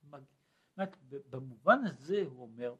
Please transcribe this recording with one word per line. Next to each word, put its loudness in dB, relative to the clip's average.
מג-, -16
זאת -20
אומרת, -2
ב-, -10
במובן 4
הזה, 0
הוא -14
אומר, -6